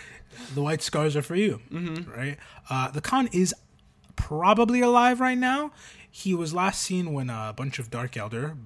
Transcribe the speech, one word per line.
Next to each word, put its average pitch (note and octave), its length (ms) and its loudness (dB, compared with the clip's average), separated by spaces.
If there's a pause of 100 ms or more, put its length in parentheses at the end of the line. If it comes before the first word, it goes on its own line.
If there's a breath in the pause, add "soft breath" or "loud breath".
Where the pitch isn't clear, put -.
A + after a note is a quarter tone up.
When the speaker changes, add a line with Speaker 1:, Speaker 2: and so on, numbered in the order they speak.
(540 loud breath)
Speaker 1:
the C#3+ 80 -2
White D3+ 220 0
Scars D3+ 320 0
are D3 80 0
for E3+ 120 -4
you, F#3 260 2 (100)
Speaker 2:
Mm-hmm. E3 400 -6
Speaker 1:
right? C#3+ 260 -6 (320 loud breath)
Uh, B2+ 220 -2
the D3 100 -4
Khan B3+ 320 2
is F3+ 200 4 (600)
probably G#3+ 680 4
alive A#3+ 380 6
right B3+ 180 2
now. C4 340 0 (380 loud breath)
He - 260 -2
was E3 180 -2
last F#3+ 280 0
seen F3+ 320 -2
when, C3 160 -2
uh, A2 200 -6
a G#2+ 40 -10
bunch C3+ 260 -6
of A2+ 100 -8
Dark B2 240 -6
Eldar, A#2 420 -6 (100)